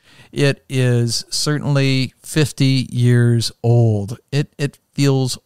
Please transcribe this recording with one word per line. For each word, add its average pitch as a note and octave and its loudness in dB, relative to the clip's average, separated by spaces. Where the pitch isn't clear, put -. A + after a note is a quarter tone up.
It C#3 -2
is B2 0
certainly C3+ -2
fifty C3+ 0
years A#2+ 2
old. A2+ 2
It, C#3+ -4
it C#3+ -6
feels C3+ 0